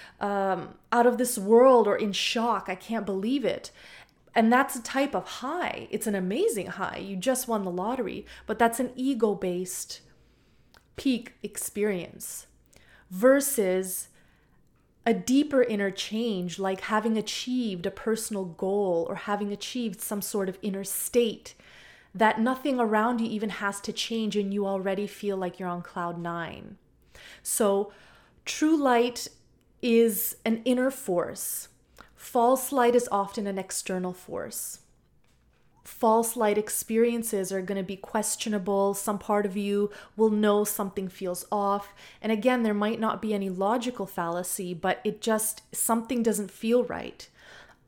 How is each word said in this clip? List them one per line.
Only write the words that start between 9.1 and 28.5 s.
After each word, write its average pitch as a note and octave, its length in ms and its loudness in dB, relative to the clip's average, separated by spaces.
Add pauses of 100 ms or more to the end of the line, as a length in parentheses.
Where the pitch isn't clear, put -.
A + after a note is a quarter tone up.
peak A#3+ 380 -2 (100)
experience - 1000 -6 (640)
versus F#3+ 1000 2 (1000)
a A#3 60 6
deeper C4+ 480 4
inner G3+ 260 0
change, F#3+ 720 -4
like F#3+ 220 -2
having A3 360 0
achieved G#3+ 720 -2
a F#3+ 40 -2
personal A3 540 -4
goal F#3 640 0
or G3 60 -4
having G3+ 360 -4
achieved A3 480 -6
some G3+ 220 -6
sort G3 260 -2
of F#3 140 -8
inner G3 220 -4
state, - 720 -2 (580)
that G#3+ 260 2
nothing B3+ 400 0
around A3+ 400 2
you A3+ 80 0
even G#3+ 220 -4
has G3 320 -6
to - 100 -8
change G#3+ 460 -2
and G3 160 0
you G3+ 140 0
already G3 400 -2
feel G3+ 280 -4
like F3+ 240 -4
you're F#3 80 -6
on F3 140 -4
cloud E3+ 380 -6
nine. E3+ 580 -8 (640)
So G3+ 500 0 (540)
true D#4 320 2